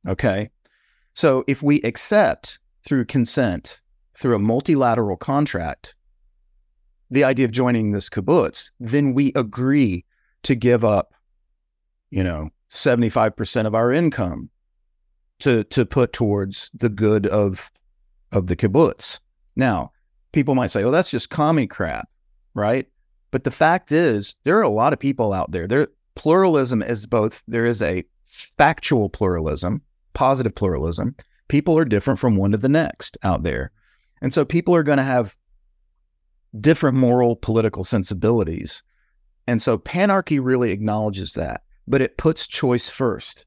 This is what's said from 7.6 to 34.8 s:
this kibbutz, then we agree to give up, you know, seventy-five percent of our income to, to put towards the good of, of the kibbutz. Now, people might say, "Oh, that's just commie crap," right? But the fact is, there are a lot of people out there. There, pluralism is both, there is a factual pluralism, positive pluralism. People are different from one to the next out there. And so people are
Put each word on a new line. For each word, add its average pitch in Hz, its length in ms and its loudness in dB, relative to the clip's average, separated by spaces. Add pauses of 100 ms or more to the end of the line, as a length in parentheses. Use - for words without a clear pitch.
this 101 200 -6
kibbutz, 92 680 -2
then 131 360 0
we 139 180 2
agree 123 720 0 (380)
to 135 120 0
give 120 300 4
up, 107 300 2 (960)
you 92 120 -2
know, 78 280 -4 (180)
seventy-five 117 680 0
percent 107 320 -4
of 104 80 -2
our 120 160 2
income 123 600 -2 (880)
to, 117 260 2
to 123 220 0
put - 260 0
towards 101 640 -2
the 120 160 -2
good 104 380 2
of, 98 420 -2 (600)
of 95 160 0
the 90 100 -2
kibbutz. 120 640 0 (380)
Now, 101 360 -2 (400)
people 143 220 2
might 123 160 0
say, 101 140 -2
"Oh, 123 60 2
that's 170 200 0
just - 200 -6
commie 151 360 0
crap," 65 400 -6 (460)
right? 113 340 -2 (440)
But 135 140 -4
the 131 60 0
fact 156 400 0
is, 143 440 0 (100)
there 175 140 4
are 226 40 4
a 160 60 2
lot 113 240 2
of 131 60 -4
people 123 340 -2
out 92 180 -4
there. 87 160 -6
There, 131 220 0 (260)
pluralism 151 680 2
is 107 240 -6
both, 110 400 -2
there 117 200 -2
is 117 160 -2
a 90 220 -2 (520)
factual 143 540 2
pluralism, 85 720 -2 (320)
positive 131 400 0
pluralism. 87 600 -4 (340)
People 147 300 2
are 165 60 4
different 110 340 0
from 113 180 2
one 98 160 2
to 107 60 0
the 131 120 0
next - 520 -2
out 92 200 0
there. 69 280 -4 (520)
And 131 100 -2
so 147 140 2
people 170 280 0
are 165 80 4